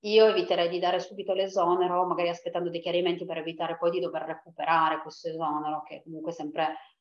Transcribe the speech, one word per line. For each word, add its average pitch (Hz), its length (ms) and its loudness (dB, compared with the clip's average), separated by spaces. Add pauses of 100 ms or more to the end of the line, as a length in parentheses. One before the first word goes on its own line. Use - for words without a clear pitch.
Io 220 260 8
eviterei 175 420 2
di 175 100 -2
dare 180 220 2
subito 196 320 -6
l'esonero, 180 720 2
magari 175 240 0
aspettando 175 420 -4
dei 170 100 -6
chiarimenti 175 440 0
per 165 140 -6
evitare 165 400 -6
poi 170 120 2
di 185 100 -2
dover 160 220 -4
recuperare 160 800 0
questo - 280 -10
esonero, 151 540 -4
che - 220 -16
comunque 160 280 -8
è - 20 -8
sempre 151 420 -4 (240)